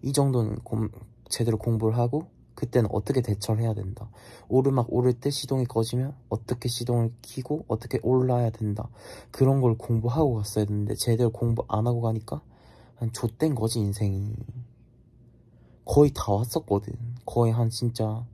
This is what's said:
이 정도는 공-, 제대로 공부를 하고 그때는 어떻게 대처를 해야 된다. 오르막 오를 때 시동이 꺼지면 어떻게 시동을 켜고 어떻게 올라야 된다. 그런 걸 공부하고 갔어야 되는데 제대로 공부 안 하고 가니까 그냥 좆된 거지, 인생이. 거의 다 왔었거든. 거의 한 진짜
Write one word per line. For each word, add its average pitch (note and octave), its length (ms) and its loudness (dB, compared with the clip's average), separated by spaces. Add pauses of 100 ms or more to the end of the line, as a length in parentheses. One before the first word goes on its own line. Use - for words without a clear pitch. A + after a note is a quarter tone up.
이 C#3 100 -2
정도는 B2+ 520 4
공-, A2 260 -2 (380)
제대로 A2+ 300 0
공부를 A2 380 0
하고 A#2+ 300 0 (300)
그때는 A#2+ 360 2
어떻게 B2+ 300 0
대처를 A2+ 400 0
해야 A2+ 100 0
된다. G2 380 -8 (380)
오르막 C3 440 2
오를 B2 200 4
때 B2 180 -2
시동이 C3+ 340 -2
꺼지면 B2 520 -2 (120)
어떻게 - 400 -4
시동을 A#2+ 440 -2 (100)
켜고 - 460 -6
어떻게 - 340 -2
올라야 B2 480 2
된다. G#2+ 380 -4 (420)
그런 C3+ 300 4
걸 A#2 180 4
공부하고 A#2+ 560 2
갔어야 G#2+ 300 0
되는데 G#2 320 -2
제대로 A#2 340 2
공부 A2+ 380 -2
안 G#2+ 180 2
하고 A#2+ 140 0
가니까 A2+ 420 -2 (540)
그냥 A2+ 160 -2
좆된 D3 420 0
거지, A2+ 240 0
인생이. G2+ 560 0 (1500)
거의 D3 300 6
다 - 180 -2
왔었거든. G2+ 640 -2 (320)
거의 A#2 260 2
한 A2+ 160 2
진짜 A2+ 640 -2